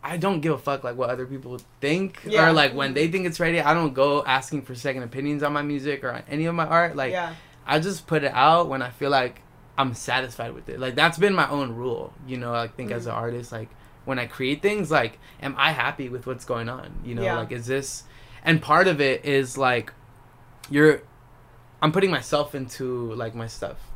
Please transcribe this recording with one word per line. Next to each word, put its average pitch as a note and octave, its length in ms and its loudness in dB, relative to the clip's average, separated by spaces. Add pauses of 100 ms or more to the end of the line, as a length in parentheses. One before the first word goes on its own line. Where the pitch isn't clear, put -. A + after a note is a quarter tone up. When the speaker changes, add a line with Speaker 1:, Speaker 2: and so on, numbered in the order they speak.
Speaker 1:
I E3 140 -4
don't F3 240 0
give D#3+ 120 0
a C3+ 40 -2
fuck, C3+ 260 -4
like, A#2+ 140 -6
what B2 120 0
other B2+ 160 -4
people B2+ 340 -12 (200)
think F3+ 460 -2
Speaker 2:
Yeah. E3 240 6
Speaker 1:
or, E3 40 6
like, C#3+ 200 4
when C#3 180 -2
Speaker 3:
Mm. B2+ 40 -4
Speaker 1:
they D3+ 120 2
think F3+ 180 -2
it's E3 140 -4
ready. E3+ 220 2
I D3 120 4
don't D#3+ 200 2
go C#3+ 320 2
asking C3+ 380 -2
for B2+ 120 -12
second B2+ 280 -6
opinions C#3 400 -4
on D3 100 0
my D3 80 -2
music C#3+ 420 -4
or B2+ 80 -4
on A#2+ 180 -8
any D3+ 160 -2
of E3+ 100 -2
my E3 100 -2
art. E3 320 2
Like, C3 160 -2
Speaker 2:
Yeah. E3+ 200 -4 (320)
Speaker 1:
I D#3 140 4
just F3 280 -6
put D#3 160 2
it C#3 100 0
out D#3+ 340 6
when C3+ 140 -2
I B2 80 -6
feel C#3 220 -4
like B2+ 300 2 (360)
I'm C3 160 2
satisfied B2 600 -4
with - 140 -14
it. B2+ 120 -10
Like, B2+ 160 -4
that's D#3+ 220 4
been G3 160 4
my D#3 160 4
own C#3 260 -4
rule, A#2+ 380 -6 (140)
you B2+ 100 -8
know, A#2+ 160 -6
I A#2 140 -2
think A#2 240 -8
as A#2+ 140 -6
Speaker 2:
Mm. A#2+ 40 -6
Speaker 1:
an A2+ 40 -6
artist, A#2+ 380 -6
like, A2 180 -10 (360)
when C3 140 -4
I A#2+ 60 -2
create C3+ 360 -2
things, G3+ 300 0
like, B2+ 280 0 (220)
am C3+ 160 -6
I C#3 140 4
happy C3+ 380 -2
with B2 180 -10
what's B2+ 160 -8
going A#2 240 -4
on? B2+ 220 -10 (160)
You A#2+ 100 -8
know, A#2 60 -4
Speaker 2:
Yeah. A2+ 160 0
Speaker 1:
like, A2+ 140 -6
is A#2 160 -8
this, C3+ 360 -4 (400)
and D#3+ 180 4
part E3 260 6
of D#3+ 120 2
it C3+ 240 2
is, C#3 340 0
like, B2 360 0 (760)
you're, D3 340 6 (760)
I'm D#3 100 4
putting F#3+ 200 4
myself D3 440 -2
into, B2 580 -6
like, A2+ 220 -6
my A#2 120 -6
stuff F2 300 -8 (180)